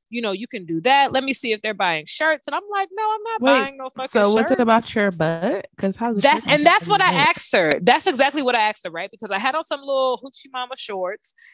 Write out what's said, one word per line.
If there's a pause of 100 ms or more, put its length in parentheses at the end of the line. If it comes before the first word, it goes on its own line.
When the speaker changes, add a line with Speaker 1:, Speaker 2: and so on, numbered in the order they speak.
(100)
Speaker 1:
you
know,
you
can
do
that.
Let
me
see
if
they're
buying
shirts."
And
I'm
like,
"No, (100)
I'm
not
Speaker 2:
Wait,
Speaker 1:
buying
no
fucking
Speaker 2:
so (120)
was
it
Speaker 1:
shirts."
Speaker 2:
about
your
butt? (100)
'Cause
how's
the
Speaker 1:
That's,
Speaker 2:
shirt
gonna
Speaker 1:
and
that's
Speaker 2:
cover
Speaker 1:
what
I
Speaker 2:
your
butt?
Speaker 1:
asked
her.
That's
exactly
what
I
asked
her,
right?
Because
I
had
on
some
little
hoochie
mama
shorts, (180)